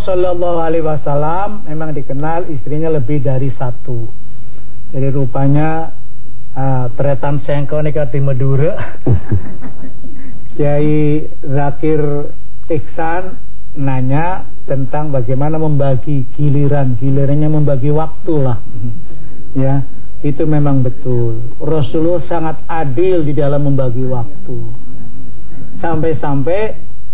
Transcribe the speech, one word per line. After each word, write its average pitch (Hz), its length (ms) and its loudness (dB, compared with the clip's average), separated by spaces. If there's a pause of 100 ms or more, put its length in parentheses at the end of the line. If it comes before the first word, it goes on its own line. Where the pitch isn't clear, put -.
Shallallahu 180 560 0
Alaihi 165 240 0
Wasallam 156 800 0
memang 151 320 -2
dikenal 156 520 0
istrinya 156 440 0
lebih 143 320 0
dari 131 320 0
satu. 123 480 0 (880)
Jadi 135 160 0
rupanya, 143 800 0 (640)
uh, 131 400 0
tretan 143 480 0
sengko 147 400 0
nih 151 80 0
di 147 320 0
Madura. 135 800 0 (640)
<laughs> - 920 0
Kiai 147 680 0 (160)
Zakir 147 880 0 (400)
Iksan 170 640 0 (440)
nanya 135 680 0 (200)
tentang 147 440 0
bagaimana 135 480 0
membagi 139 640 0 (160)
giliran, 139 560 2
gilirannya 139 560 0
membagi 143 400 0
waktu 156 480 0
lah. 127 240 0 (960)
Ya, 135 240 0 (400)
itu 147 240 0
memang 143 400 2
betul. 120 560 0 (160)
Rasulullah 160 720 0
sangat 160 400 -2
adil 165 560 0
di 139 80 0
dalam 143 320 0
membagi 131 400 0
waktu. 123 520 -2 (1200)
Sampai-sampai 160 960 0 (360)